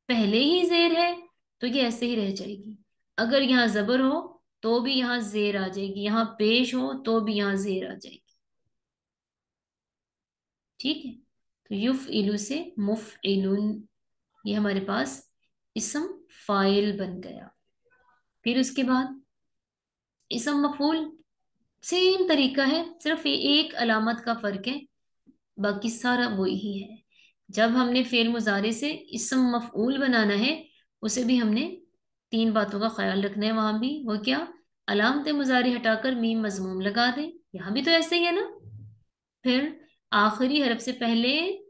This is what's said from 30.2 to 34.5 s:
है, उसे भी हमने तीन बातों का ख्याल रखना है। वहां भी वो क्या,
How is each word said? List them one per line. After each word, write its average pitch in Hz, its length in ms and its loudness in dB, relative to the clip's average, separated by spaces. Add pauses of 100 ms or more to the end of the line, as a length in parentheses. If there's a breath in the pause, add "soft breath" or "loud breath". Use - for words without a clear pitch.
है, 269 280 0 (400 soft breath)
उसे 220 200 0
भी 247 140 4
हमने 226 260 2 (680)
तीन 226 220 2
बातों 202 260 0
का 220 100 0
ख्याल 196 320 -2
रखना 202 240 -2
है। 220 80 0
वहां 214 260 0
भी 254 100 -2 (160)
वो 214 140 -2
क्या, 262 280 -2 (400)